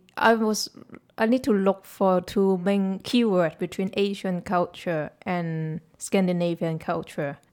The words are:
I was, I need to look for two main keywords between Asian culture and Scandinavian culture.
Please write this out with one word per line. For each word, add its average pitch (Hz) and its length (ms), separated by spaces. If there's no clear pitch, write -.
I 226 180
was, 214 340
I 226 100
need 254 180
to 233 80
look 196 320
for 185 340
two 190 380
main 190 420
keywords 190 580
between 185 380
Asian 196 460
culture 175 680
and 160 540
Scandinavian 175 840
culture. 160 580